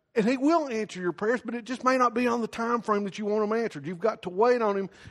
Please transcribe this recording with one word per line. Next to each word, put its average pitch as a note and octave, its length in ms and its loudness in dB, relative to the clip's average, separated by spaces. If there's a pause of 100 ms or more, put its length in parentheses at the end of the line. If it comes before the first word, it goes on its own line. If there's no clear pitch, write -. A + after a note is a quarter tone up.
(160)
and A3 120 2
He C4+ 80 2
will D4+ 320 2
answer G#3+ 320 -6
your F3 120 0
prayers, A3 320 -2
but A#3 100 -6
it A#3+ 100 -8
just A#3+ 200 -8
may B3+ 120 4
not B3 180 4
be B3 120 2
on A#3+ 140 0
the G#3+ 80 -2
time A#3 340 -2
frame G#3 220 0
that G3 140 -8
you G#3+ 60 -6
want G#3 240 0
them A3 80 0
answered. G#3+ 300 -4
You've E3+ 140 -8
got G#3+ 220 0
to F#3 80 -8
wait A#3 320 4
on G3+ 140 2
Him G3 140 -4 (200)